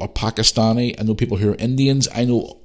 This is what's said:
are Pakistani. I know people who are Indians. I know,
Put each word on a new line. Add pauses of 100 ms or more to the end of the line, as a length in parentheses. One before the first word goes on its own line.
are
Pakistani.
I
know
people
who
are
Indians.
I
know,